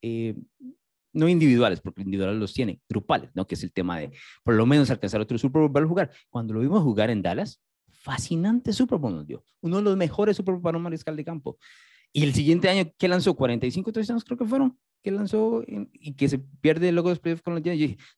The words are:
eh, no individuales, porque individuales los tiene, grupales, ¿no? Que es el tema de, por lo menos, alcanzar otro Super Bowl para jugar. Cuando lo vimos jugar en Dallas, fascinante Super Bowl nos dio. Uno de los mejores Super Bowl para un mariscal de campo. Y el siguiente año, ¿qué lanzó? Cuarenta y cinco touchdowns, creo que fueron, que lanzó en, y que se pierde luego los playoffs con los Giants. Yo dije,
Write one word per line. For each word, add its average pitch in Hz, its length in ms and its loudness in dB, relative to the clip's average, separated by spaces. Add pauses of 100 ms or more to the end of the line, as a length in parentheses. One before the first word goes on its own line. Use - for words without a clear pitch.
eh, 113 340 -6 (760)
no 156 160 2
individuales, 120 520 4
porque 95 220 -12
individuales 98 360 -2
los 104 160 -4
tiene, 110 340 -4
grupales, - 460 -2
¿no? 92 120 -4
Que 87 100 -6
es 78 80 -8
el 90 80 -10
tema 87 260 -4
de, 71 140 -10 (320)
por 117 100 2
lo 110 120 4
menos, 143 240 6
alcanzar 107 300 -2
otro 113 160 -2
Super 139 260 2
Bowl 147 100 2
para 147 140 2
jugar. 170 240 0 (180)
Cuando 113 260 -6
lo 110 60 -2
vimos 160 220 2
jugar 110 280 2
en 104 120 0
Dallas, 98 380 -4 (280)
fascinante 202 840 -2
Super 247 260 0
Bowl 117 160 -2
nos 76 120 -10
dio. - 180 -14 (160)
Uno 170 180 -2
de 208 40 0
los 196 140 2
mejores 196 400 0
Super 185 180 -2
Bowl 175 80 -6
para 165 140 -2
un 170 80 -4
mariscal 160 320 -8
de 151 80 -10
campo. 160 340 -10 (540)
Y 147 100 2
el 139 120 2
siguiente 165 340 4
año, 185 280 2
¿qué 185 120 0
lanzó? 180 260 2
Cuarenta 120 320 0
y 127 60 -2
cinco 185 200 -6
touchdowns, 226 320 -4
creo 247 140 -8
que 247 60 -2
fueron, 254 340 0 (240)
que 196 80 -4
lanzó 220 560 0
en, 208 260 -10
y 147 220 -14
que 139 140 0
se 139 100 0
pierde 156 540 0
luego 170 180 2
los 175 80 -2
playoffs 165 240 -4
con 175 120 -4
los 160 80 -4
Giants. 170 180 -2
Yo 151 80 2
dije, - 100 -8 (200)